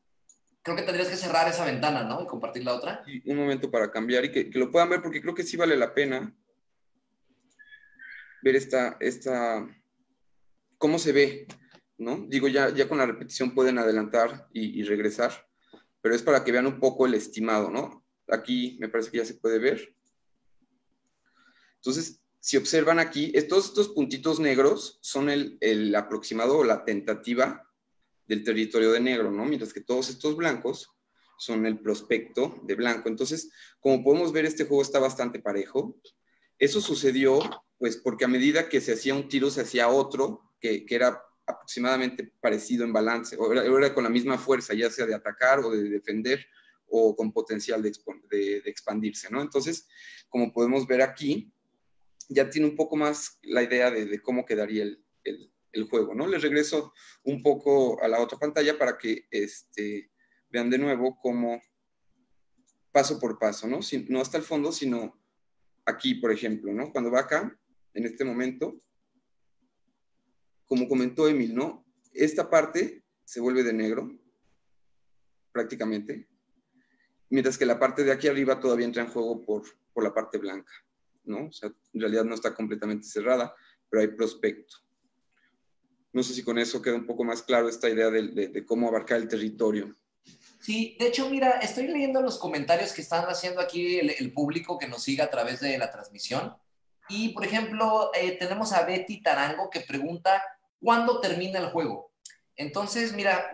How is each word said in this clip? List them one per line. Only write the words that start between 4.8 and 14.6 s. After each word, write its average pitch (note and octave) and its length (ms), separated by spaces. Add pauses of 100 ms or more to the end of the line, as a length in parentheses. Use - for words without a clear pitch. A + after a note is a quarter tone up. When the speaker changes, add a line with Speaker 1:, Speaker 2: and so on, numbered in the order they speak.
Speaker 2:
ver, F3+ 120
porque D3+ 200
creo E3 120
que F3 100
sí - 140
vale E3 180
la A#2+ 200
pena C#3 400 (2000)
ver C3 120
esta, C3+ 440
esta, A#2+ 680 (1120)
cómo D#3+ 220
se D#3+ 120
ve, C#3 360 (500)
¿no? A#2+ 300
Digo, C3+ 200
ya, C3+ 220
ya C3+ 200
con D#3 80
la C3 80
repetición B2 480
pueden B2+ 240
adelantar A2+ 720
y, G#2+ 280